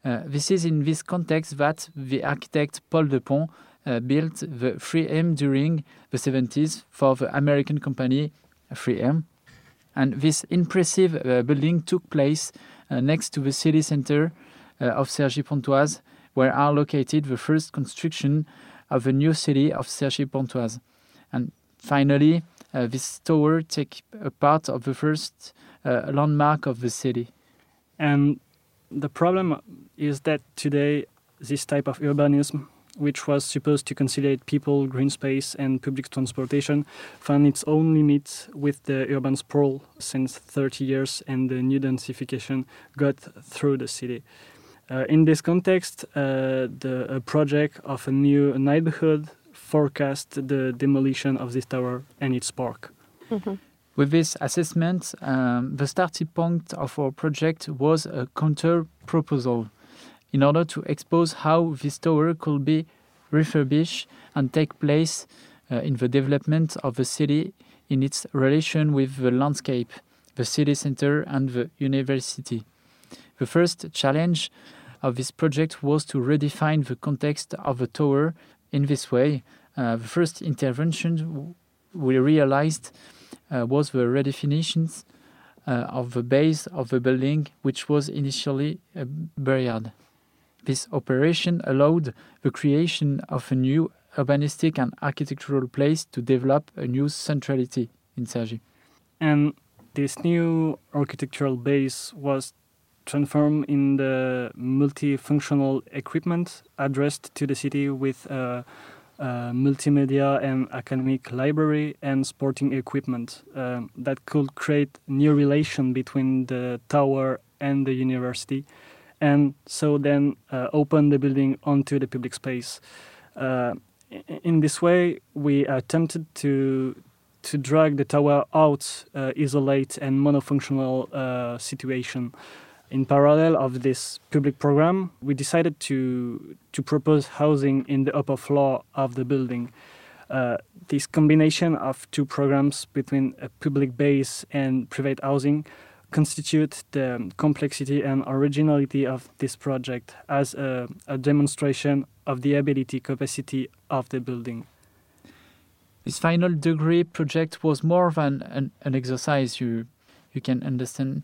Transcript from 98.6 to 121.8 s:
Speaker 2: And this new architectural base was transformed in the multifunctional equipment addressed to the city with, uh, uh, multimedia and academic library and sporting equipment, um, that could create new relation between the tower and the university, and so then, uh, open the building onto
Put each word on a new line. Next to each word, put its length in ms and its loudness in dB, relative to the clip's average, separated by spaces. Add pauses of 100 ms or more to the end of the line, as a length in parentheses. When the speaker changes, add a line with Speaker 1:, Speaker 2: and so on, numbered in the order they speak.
Speaker 2:
And 320 4 (400)
this 260 -4
new 580 0 (160)
architectural 640 -2
base 580 -2
was 400 -4 (520)
transformed 600 0
in 300 2
the 600 -2
multifunctional 1300 0 (100)
equipment 720 -4 (160)
addressed 560 -2
to 140 -4
the 80 -2
city 340 -2
with, 400 -4
uh, 320 -6 (560)
uh, 340 -6
multimedia 920 2
and 280 -2
academic 600 -4
library 680 0
and 260 0
sporting 460 -2
equipment, 720 -6 (120)
um, 420 -6
that 280 -6
could 280 -2
create 540 -2
new 260 4
relation 600 2
between 520 0
the 340 -6 (100)
tower 500 2 (200)
and 280 0
the 60 0
university, 720 -2 (560)
and 340 4 (120)
so 320 0
then, 380 2 (160)
uh, 200 -4
open 380 4
the 100 4
building 440 2
onto 360 2